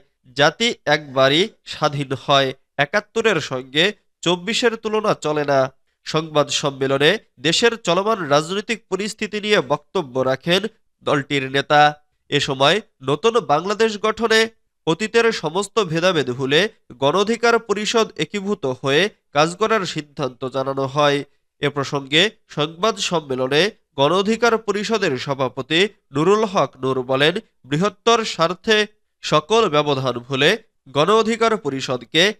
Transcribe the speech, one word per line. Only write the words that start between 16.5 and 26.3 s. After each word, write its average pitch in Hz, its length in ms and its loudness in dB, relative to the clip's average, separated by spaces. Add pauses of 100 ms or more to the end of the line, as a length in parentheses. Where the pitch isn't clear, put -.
গণ 135 240 0
অধিকার 233 440 2
পরিষদ 214 560 -2
একীভূত 196 500 -6
হয়ে 139 440 0 (240)
কাজ 160 220 2
করার 208 300 0
সিদ্ধান্ত 143 600 -8
জানানো 135 400 -4
হয়। 143 380 0 (360)
এ 147 100 -2
প্রসঙ্গে 143 600 0 (180)
সংবাদ 165 500 -4
সম্মেলনে 151 720 -2 (240)
গণ 139 160 2
অধিকার 220 460 2
পরিষদের 202 600 -2
সভাপতি 135 720 -2 (260)
নুরুল 190 320 2